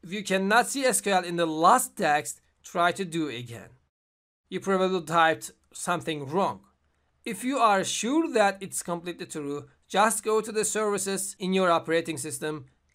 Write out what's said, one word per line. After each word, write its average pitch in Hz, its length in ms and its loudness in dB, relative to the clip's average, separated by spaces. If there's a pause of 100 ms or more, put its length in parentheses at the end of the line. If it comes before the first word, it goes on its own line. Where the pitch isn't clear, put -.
If 165 80 -14
you 208 120 -6
cannot 196 440 2
see 269 180 -4
S 233 160 2
Q 202 120 0
L 185 100 4
in 170 140 -4
the 170 80 2
last 170 500 4
text, 151 460 0 (220)
try 175 280 2
to 185 140 -4
do 160 240 -4
again. 117 400 -12 (800)
You 185 100 -6
probably 185 420 0
typed 160 500 2 (220)
something 151 540 -4
wrong. 147 320 -2 (640)
If 233 200 -8
you 262 140 -2
are 208 260 4
sure 294 500 0
that 196 260 2
it's - 240 -10
completely 175 440 -8
true, 143 400 -8 (200)
just 214 360 2
go 220 180 0
to 226 100 -8
the 214 140 -2
services 196 760 -4
in 185 140 -2
your 185 180 4
operating 165 460 0
system 151 480 -8 (300)